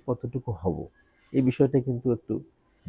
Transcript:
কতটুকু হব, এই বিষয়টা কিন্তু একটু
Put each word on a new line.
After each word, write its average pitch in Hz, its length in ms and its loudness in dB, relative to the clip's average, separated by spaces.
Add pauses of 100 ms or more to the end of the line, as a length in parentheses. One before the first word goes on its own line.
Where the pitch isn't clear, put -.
কতটুকু 123 420 -4 (100)
হব, 85 160 0 (560)
এই 135 160 2
বিষয়টা 135 380 4
কিন্তু 123 200 -4 (100)
একটু - 180 -6 (540)